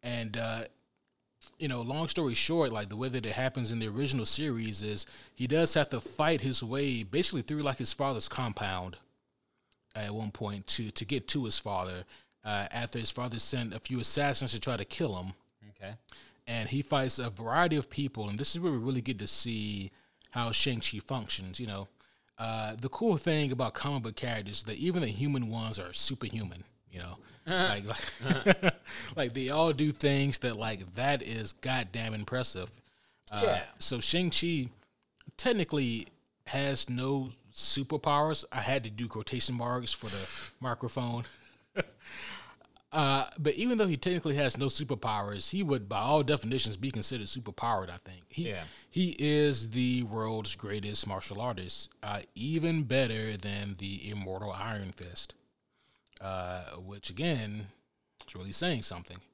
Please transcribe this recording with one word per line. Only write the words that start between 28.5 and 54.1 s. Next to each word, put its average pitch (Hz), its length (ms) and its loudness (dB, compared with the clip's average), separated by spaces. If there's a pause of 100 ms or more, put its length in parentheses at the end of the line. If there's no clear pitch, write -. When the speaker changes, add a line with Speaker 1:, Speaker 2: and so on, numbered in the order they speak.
Speaker 1:
like, 180 140 4 (200)
<laughs> - 200 -8
like, 127 180 -2
they 131 160 -2
all 160 240 6
do 151 180 4
things 139 480 4
that, 120 160 0
like, 104 400 -4
that 131 280 2
is 110 300 -4
goddamn 113 600 -2
impressive. 107 560 -2 (600)
Uh, 104 120 -2
Speaker 2:
Yeah. 92 200 2 (160)
Speaker 1:
so 123 200 2
Shang-Chi 165 720 4 (680)
technically 147 680 2 (400)
has 139 420 0
no 131 420 -2 (220)
superpowers. 147 1000 2
I 113 100 -2
had 131 220 2
to 110 80 -8
do 113 160 -6
quotation 120 480 -2
marks 120 380 0
for - 140 -6
the 98 220 -4 (160)
<laughs> - 140 -16
microphone. 120 640 -2 (520)
<laughs> 196 80 0 (1080)
Uh, 139 340 6 (120)
but 151 180 2
even 240 220 2
though 214 100 6
he 160 100 2
technically 165 380 2
has 139 220 2
no 139 100 2
superpowers, 107 840 0
he 190 140 0
would, 127 260 2
by 107 100 0
all 139 240 6
definitions, 123 540 2
be 127 140 -2
considered 110 360 -2
superpowered, 107 600 -2
I 82 80 -10
think. 90 320 -18
He, 160 180 -4
Speaker 2:
Yeah. 95 160 -4 (260)
Speaker 1:
he 180 300 2
is 147 520 4
the 127 320 4
world's 110 520 -2
greatest 104 500 -2
martial 98 360 -4
artist, 95 500 -4 (120)
uh, 104 180 -4 (140)
even 156 480 2
better 113 520 2
than 101 440 -4
the 98 300 -6